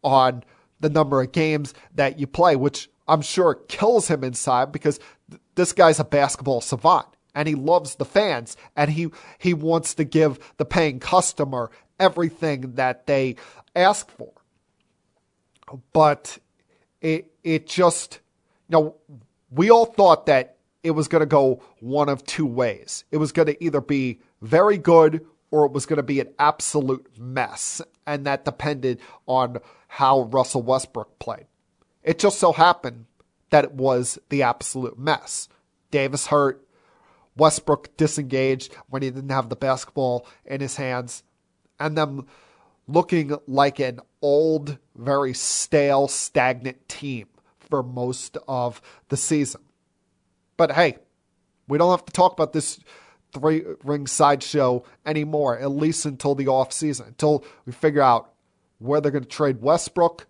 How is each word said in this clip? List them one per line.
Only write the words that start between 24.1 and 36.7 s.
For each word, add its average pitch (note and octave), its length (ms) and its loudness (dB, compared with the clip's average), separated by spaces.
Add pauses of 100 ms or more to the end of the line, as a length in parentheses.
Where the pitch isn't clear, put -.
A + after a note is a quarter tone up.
very F3 380 2
good D#3+ 440 4 (280)
or D3+ 140 4
it C3+ 60 -2
was C3+ 140 -6
gonna D3 180 -2
be C#3 160 -2
an B2 100 -6 (100)
absolute C#3+ 680 -2 (120)
mess, B2 640 -8 (260)
and C#3+ 180 -6
that C#3 180 -4
depended C3 560 -4 (280)
on B2 320 -2 (280)
how C3+ 360 2
Russell B2 400 -2
Westbrook B2 560 -4
played. - 260 -12 (580)
It D#3+ 140 0
just G3 220 0
so F3 120 6
happened C3+ 540 2 (460)
that C#3+ 140 6
it C#3+ 80 -12
was C3 440 -2 (120)
the C#3 140 0
absolute A#2+ 540 -4
mess. - 500 -6 (440)
Davis C#3 360 -2
hurt, C#3+ 380 0 (720)